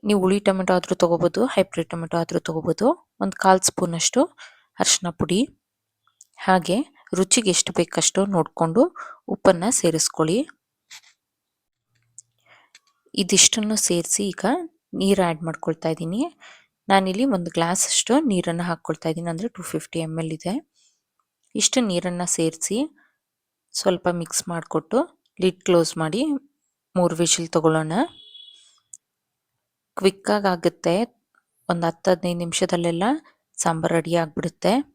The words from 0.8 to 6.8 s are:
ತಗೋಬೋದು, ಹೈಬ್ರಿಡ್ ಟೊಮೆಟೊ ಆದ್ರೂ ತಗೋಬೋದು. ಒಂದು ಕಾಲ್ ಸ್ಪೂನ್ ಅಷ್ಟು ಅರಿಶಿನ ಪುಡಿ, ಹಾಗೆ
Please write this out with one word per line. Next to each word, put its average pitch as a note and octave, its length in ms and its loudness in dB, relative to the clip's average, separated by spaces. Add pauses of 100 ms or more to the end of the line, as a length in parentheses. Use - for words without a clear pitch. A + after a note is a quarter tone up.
ತಗೋಬೋದು, E3+ 400 2 (140)
ಹೈಬ್ರಿಡ್ F3+ 380 0
ಟೊಮೆಟೊ E3 280 -6
ಆದ್ರೂ E3+ 280 -2
ತಗೋಬೋದು. D#3+ 380 -2 (360)
ಒಂದು G3 200 -4
ಕಾಲ್ F#3+ 260 6
ಸ್ಪೂನ್ F3 300 -4
ಅಷ್ಟು - 220 0 (600)
ಅರಿಶಿನ - 280 2 (100)
ಪುಡಿ, F3 220 0 (1040)
ಹಾಗೆ F#3 320 2 (420)